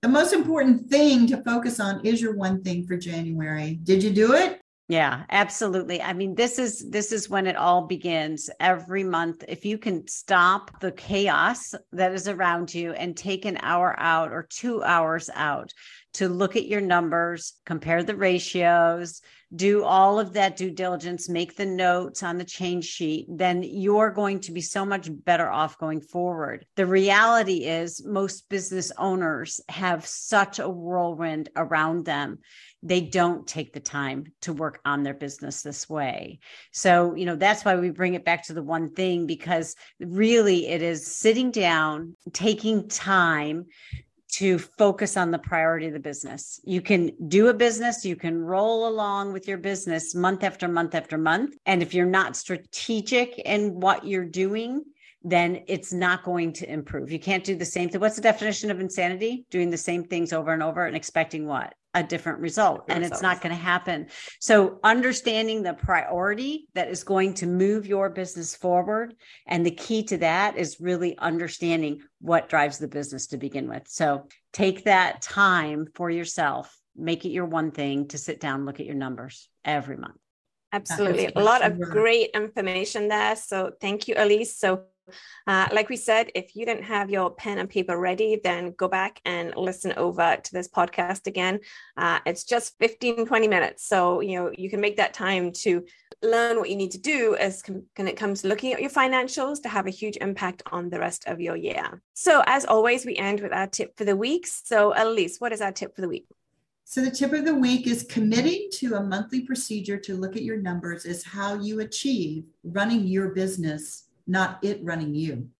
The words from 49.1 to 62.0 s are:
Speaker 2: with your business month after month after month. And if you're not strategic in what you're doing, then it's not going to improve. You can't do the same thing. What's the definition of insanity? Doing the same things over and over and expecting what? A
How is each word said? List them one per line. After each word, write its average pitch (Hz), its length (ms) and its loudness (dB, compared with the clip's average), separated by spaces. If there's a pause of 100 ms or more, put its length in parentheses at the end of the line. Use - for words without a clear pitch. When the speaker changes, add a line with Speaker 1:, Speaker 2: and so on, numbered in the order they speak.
Speaker 2:
with 190 160 -8
your 196 80 -4
business 180 580 -4
month 185 300 0
after 185 240 -4
month 170 260 0
after 160 220 -4
month. 165 480 0
And 185 160 2
if 165 140 -4
you're 180 100 4
not 185 320 2
strategic - 1040 -2
in 202 420 -2
what 196 260 2
you're 185 200 -2
doing, 220 580 -2 (380)
then 175 440 2
it's 185 280 -6
not 180 300 0
going 170 280 -2
to 160 180 -12
improve. 143 400 -8
You 160 80 -6
can't 185 240 -2
do 190 140 -2
the 170 80 -4
same 175 240 -4
thing. 185 140 -2
What's 214 140 2
the 214 60 -8
definition 214 480 2
of 185 100 -4
insanity? 190 680 -4
Doing 175 200 0
the 170 80 -2
same 175 260 -4
things 170 300 -4
over 160 180 -2
and 160 100 0
over 160 220 -2
and 151 100 -4
expecting 156 520 -4
what? 143 280 -4 (200)
A 175 80 2